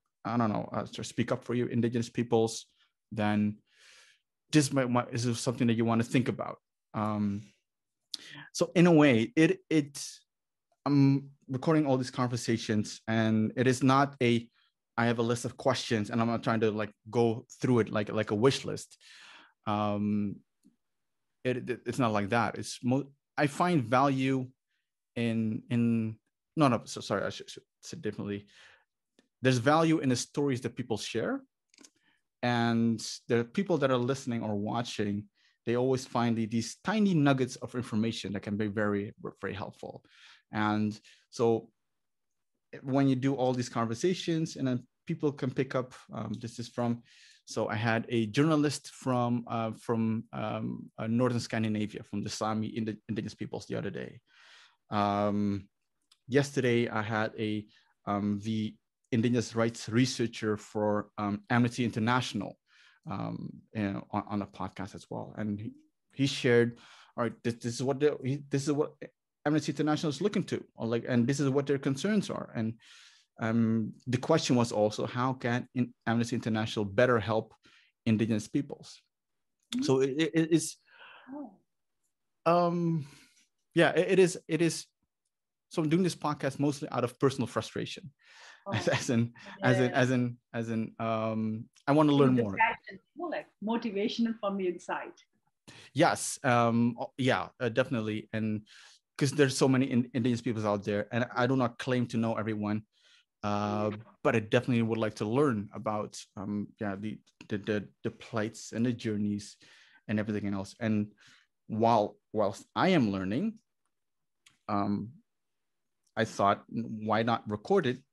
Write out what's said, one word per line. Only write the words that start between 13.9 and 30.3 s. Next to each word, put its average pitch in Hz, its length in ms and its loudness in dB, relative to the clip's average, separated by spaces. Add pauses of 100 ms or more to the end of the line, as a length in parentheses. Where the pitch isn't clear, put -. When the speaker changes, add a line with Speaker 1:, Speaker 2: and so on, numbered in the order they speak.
Speaker 1:
a, 120 260 2 (480)
I 117 100 2
have 120 120 2
a 123 40 0
list 117 240 -2
of 120 100 -8
questions 117 540 0
and 120 100 -2
I'm 113 60 2
not 113 160 -2
trying 113 180 0
to, 110 100 2
like, 107 220 -6 (160)
go 117 380 2 (160)
through 127 160 4
it 107 120 2
like, 107 220 -2
like 107 200 -2
a - 20 2
wish 120 320 2
list. - 320 -10 (680)
Um, 104 720 -2 (1080)
it, 123 280 -4
it, 117 160 -6
it's 120 120 -4
not 120 140 2
like 104 180 0
that. 117 280 0
It's - 240 -10
mo-, 135 260 0 (300)
I 147 80 2
find 170 360 0
value 131 640 2 (680)
in, 113 540 -2
in, 117 460 0 (380)
no, 156 140 4
no, 113 160 2
so - 160 -10
sorry, 101 240 -2
I 98 60 -4
should, - 180 -14
should - 140 -18 (180)
say - 160 -14
differently. 101 500 -6 (920)
There's 127 160 4
value 156 440 4
in 135 100 0
the 123 60 4
stories 135 460 -2